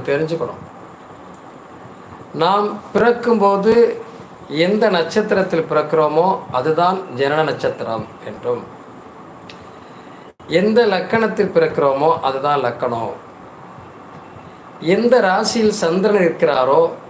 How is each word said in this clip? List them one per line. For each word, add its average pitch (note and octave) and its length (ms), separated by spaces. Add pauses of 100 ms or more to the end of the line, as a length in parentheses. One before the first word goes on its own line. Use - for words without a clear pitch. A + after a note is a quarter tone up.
தெரிஞ்சுக்கணும். D3 580 (1700)
நாம் G3+ 440 (160)
பிறக்கும்போது A3 1080 (480)
எந்த G3 400
நட்சத்திரத்தில் F3+ 800
பிறக்கிறோமோ, D#3 680 (120)
அதுதான் D#3+ 480 (160)
ஜனன C#3+ 280
நட்சத்திரம் A#2 640 (200)
என்றும், A2+ 520 (1700)
எந்த G#3+ 380
லக்கணத்தில் G3+ 680
பிறக்கிறோமோ, D#3 640
அதுதான் C3+ 440
லக்கணம், A#2 480 (1700)
எந்த A3+ 400
ராசியில் G#3+ 520
சந்திரன் F#3+ 500
இருக்கிறாரோ, D#3 680 (200)